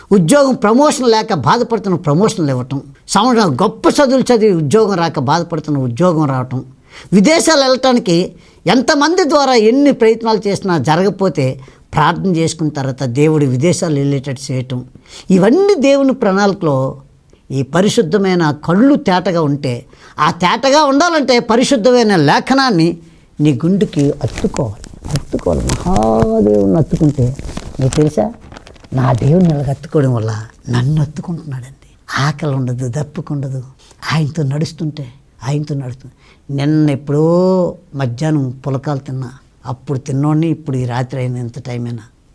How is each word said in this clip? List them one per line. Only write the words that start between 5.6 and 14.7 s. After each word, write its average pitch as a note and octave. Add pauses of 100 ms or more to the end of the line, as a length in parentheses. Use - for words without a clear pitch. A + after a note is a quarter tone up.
ఉద్యోగం D3+
రావటం, B2+ (480)
విదేశాలు D4
వెళ్ళటానికి B3+ (340)
ఎంతమంది C#4+
ద్వారా C4+
ఎన్ని B3
ప్రయత్నాలు A3
చేసినా F3+
జరగకపోతే D#3+ (340)
ప్రార్థన D#3+
చేసుకున్న D#3+
తర్వాత C3+
దేవుడు D3
విదేశాలు D3+
వెళ్ళేటట్టు C#3
చేయటం, B2+ (460)